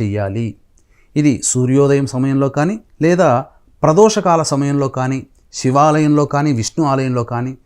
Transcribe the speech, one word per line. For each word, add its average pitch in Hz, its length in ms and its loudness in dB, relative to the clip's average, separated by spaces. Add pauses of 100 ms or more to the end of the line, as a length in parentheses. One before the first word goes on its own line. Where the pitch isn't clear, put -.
చెయ్యాలి. 104 440 -4 (680)
ఇది 147 280 2
సూర్యోదయం 139 640 2
సమయంలో 135 420 -2
కానీ, 170 320 -2 (220)
లేదా 160 420 2 (380)
ప్రదోషకాల 175 600 4
సమయంలో 143 460 -2
కానీ, 131 380 -6 (260)
శివాలయంలో 147 760 2
కానీ, 143 260 -2
విష్ణు 120 320 -4
ఆలయంలో 131 400 -2
కానీ 123 420 -6